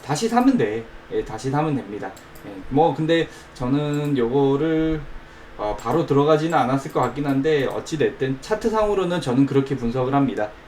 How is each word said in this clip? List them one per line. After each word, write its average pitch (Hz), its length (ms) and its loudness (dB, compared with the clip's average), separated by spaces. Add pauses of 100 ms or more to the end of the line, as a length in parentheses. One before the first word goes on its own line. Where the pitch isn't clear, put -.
다시 151 240 -2
사면 247 300 4
돼. 113 260 0 (280)
예, 107 120 -2
다시 113 260 -6
사면 147 260 0
됩니다. 104 360 -8 (340)
예, 101 60 -14 (180)
뭐 147 240 4
근데 160 340 2 (260)
저는 147 640 -2
요거를, 143 840 2 (580)
어, 104 220 -4
바로 147 260 0
들어가지는 151 520 4
않았을 135 340 0
것 160 100 0
같긴 127 240 -2
한데 139 400 2
어찌됐든 135 760 -2
차트상으로는 208 800 0
저는 135 240 2
그렇게 135 300 0
분석을 127 380 -2
합니다. 107 380 0 (160)